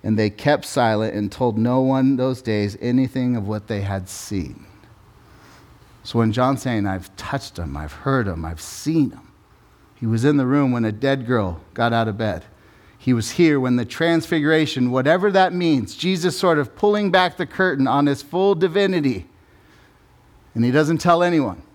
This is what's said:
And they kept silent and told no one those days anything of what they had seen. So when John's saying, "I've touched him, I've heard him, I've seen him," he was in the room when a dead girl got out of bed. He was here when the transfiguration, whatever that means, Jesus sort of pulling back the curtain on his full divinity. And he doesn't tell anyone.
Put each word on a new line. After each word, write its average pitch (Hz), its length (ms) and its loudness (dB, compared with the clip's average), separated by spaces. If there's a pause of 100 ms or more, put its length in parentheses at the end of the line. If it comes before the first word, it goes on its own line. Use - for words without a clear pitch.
And 107 140 0
they 107 120 2
kept - 340 0
silent 110 520 0
and 104 160 -2
told 117 260 -2
no 123 240 2
one 131 360 2
those 127 260 -2
days 104 360 -2
anything 123 560 0
of 101 120 -4
what 107 200 -6
they 104 140 -4
had 98 260 -4
seen. - 560 -8 (1400)
So - 160 -2
when 113 120 4
John's 127 300 0
saying, 113 240 -2
"I've 95 300 -6
touched - 420 -10
him, 73 180 -8
I've 76 180 -10
heard 131 340 -2
him, 82 180 -6
I've 80 160 -10
seen 156 480 -2
him," - 180 -16 (680)
he 117 100 -10
was 113 180 0
in 147 140 4
the 131 80 2
room 135 260 2
when 117 140 0
a 107 60 0
dead 135 340 -2
girl 101 360 -2 (120)
got 117 200 0
out 113 140 0
of 104 120 -6
bed. 98 260 -4 (560)
He 127 120 2
was 113 180 -2
here 151 280 4
when 123 180 0
the 120 80 -2
transfiguration, 156 1040 0
whatever 165 400 2
that 185 220 4
means, 160 420 0
Jesus 175 420 -2
sort 165 220 2
of 135 160 -4
pulling 208 360 2
back 180 260 2
the 139 80 -4
curtain 143 420 0
on 139 180 2
his 139 160 0
full 190 340 2
divinity. 165 720 0 (1300)
And 117 100 0
he 120 60 2
doesn't 151 300 2
tell 175 240 4
anyone. 139 400 0 (120)